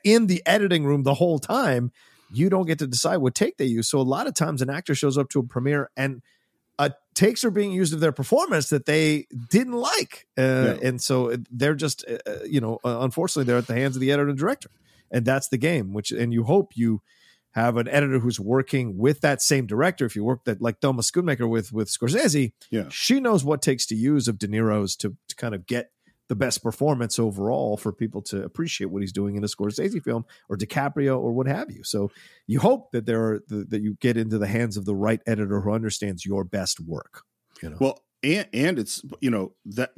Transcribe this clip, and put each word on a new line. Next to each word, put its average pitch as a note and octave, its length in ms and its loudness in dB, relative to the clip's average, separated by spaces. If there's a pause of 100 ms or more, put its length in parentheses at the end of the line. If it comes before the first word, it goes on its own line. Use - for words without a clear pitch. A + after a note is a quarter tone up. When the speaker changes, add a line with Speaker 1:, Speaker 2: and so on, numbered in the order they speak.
Speaker 1:
in A3 220 8
the F3+ 200 2
editing F3+ 380 4
room C#3+ 180 2
the C#3 120 4
whole E3 240 2
time, C3+ 540 0 (400)
you D3 160 2
don't F#3 180 2
get D#3+ 140 0
to D3+ 60 -2
decide D#3+ 320 0
what B2+ 160 2
take B3 220 0
they C3+ 100 0
use. A2+ 220 0
So C#3+ 100 0
a C3+ 40 4
lot D3+ 240 0
of C#4 80 -4
times D3+ 280 -2
an C3 80 -2
actor D3 240 -4
shows C#3 240 0
up C3+ 120 0
to C#3+ 100 0
a - 40 -2
premiere C#3 520 -2
and, C3 260 -2 (560)
uh, C#3+ 100 2 (260)
takes A3 300 4
are A#3 60 2
being G3+ 220 0
used F3+ 200 2
of D#3+ 80 -6
their D#3+ 120 4
performance G#3+ 580 0
that D3 160 0
they D#3 400 2 (240)
didn't B3 240 2
like. C#4+ 520 -4 (100)
Uh, C3 60 2 (380)
Speaker 2:
Yeah. B2+ 80 0
Speaker 1:
and B2 140 -2
so B2+ 260 0
it, B2 120 -4 (100)
they're C#3 240 0
just, C#3+ 360 -4
uh, A#2 60 -4 (100)
uh, - 180 -6
you C#3+ 160 2
know, A2+ 240 -2
uh, A#2+ 160 -2
unfortunately, C#3 440 -2
they're A#2+ 140 4
at A#2 80 -2
the A#2 80 -4
hands C3 200 0
of C3 60 -6
the C3 100 2
editor C#3+ 200 2
and C#3 80 -4
director. G#3 320 -4 (400)
And A#2+ 140 0
that's C3 240 2
the C3 100 0
game, B2 340 0
which, G#2 180 -6
and A#2 220 -2
you A#2 120 2
hope F3 300 2
you A2+ 280 0 (480)
have A#2 260 2
an A#2 100 0
editor C3+ 320 2
who's A#2 220 0
working B2 560 0
with C3 240 2
that C#3+ 220 2
same C3+ 240 2
director. C3+ 400 0
If G#2 100 -6
you G#2 80 -2
work B2 220 -2
that, A2 160 -2
like A#2 180 -2
Thelma C3 220 2
Schoonmaker C#3+ 440 0
with, A2+ 240 0
with G#2+ 200 -2
Scorsese, D3 640 0 (160)
Speaker 2:
Yeah. G#2+ 180 -2
Speaker 1:
she - 320 0
knows G#3+ 240 2
what C#3+ 160 0
takes C3 280 0
to A2+ 60 -4
use B2+ 320 2
of G#2+ 120 -2
De G2+ 100 -4
Niro's G#2+ 480 0
to, G#2+ 180 -6 (140)
to - 80 -12
kind A#2 180 -6
of F#2 120 -10
get A#2+ 240 -4 (380)
the A2+ 80 -2
best B2 260 -2
performance A#2+ 560 0
overall A2 580 -2
for G#2 160 -6
people G#2 300 -6
to G2 200 -6
appreciate B2 440 -6
what F#2+ 160 -6
he's F#2+ 100 -6
doing G2+ 240 -2
in G#2 80 -2
a G#2 40 -2
Scorsese C#3 540 -4
film A#2 220 -4 (240)
or G#2 80 -4
DiCaprio C#3 640 -2
or A#2+ 140 -2
what B2+ 140 0
have F#3+ 240 -4
you. - 140 -16
So G2+ 260 -2 (360)
you A#2 120 0
hope A#3 340 2
that A#2 120 -2
there A2+ 180 2
are, A2 180 0
th-, G#2 280 -8
that G#2+ 140 -2
you G#2+ 180 -4
get A#2+ 160 2
into A2 220 0
the G2+ 80 0
hands A2 320 -2
of F#2+ 80 -6
the G#2 80 0
right G#2+ 320 0
editor G#2 340 0
who G2+ 140 0
understands G#2 500 -4
your G2 200 -2
best F#2 360 -4
work. - 440 -12 (360)
You E2 100 -10
know? D#2+ 80 -14
Speaker 2:
Well, C3+ 240 0 (200)
and, F3 320 0
and C#3+ 240 0
it's, - 260 -6 (160)
you C3 100 0
know, G2+ 220 -2 (140)
that, A2+ 320 -4